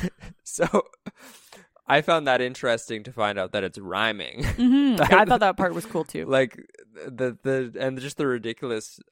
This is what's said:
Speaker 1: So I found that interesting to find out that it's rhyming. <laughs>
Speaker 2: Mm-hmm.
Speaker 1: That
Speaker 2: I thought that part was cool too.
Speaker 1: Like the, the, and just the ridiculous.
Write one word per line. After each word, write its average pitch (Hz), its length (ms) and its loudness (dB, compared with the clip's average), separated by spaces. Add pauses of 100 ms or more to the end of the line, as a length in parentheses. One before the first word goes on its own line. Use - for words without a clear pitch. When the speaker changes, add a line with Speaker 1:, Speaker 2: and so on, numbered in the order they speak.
(460)
Speaker 1:
So - 220 -2 (1200)
I 143 140 4
found 160 260 0
that 123 140 4
interesting 117 640 -4
to 127 80 -16
find 104 280 -2
out 92 140 -4
that 101 100 -2
it's 92 160 -6
rhyming. 98 640 -4
<laughs> - 140 0
Speaker 2:
Mm-hmm. 254 400 4
Speaker 1:
That 147 160 4
Speaker 2:
I 208 120 8
thought 240 140 4
that 196 180 2
part 180 160 0
was 170 120 -8
cool 160 180 -4
too. 156 220 -8
Speaker 1:
Like 135 340 2 (340)
the, 120 480 -6
the, 131 380 -2
and 131 200 -4
just 135 180 -10
the 147 100 0
ridiculous. 113 720 -6 (120)